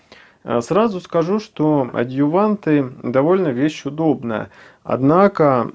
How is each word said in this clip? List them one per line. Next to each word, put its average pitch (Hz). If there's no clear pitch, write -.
Э, 120
сразу 185
скажу, 175
что 151
адъюванты 147
довольно 151
вещь 139
удобная. 117
Однако 139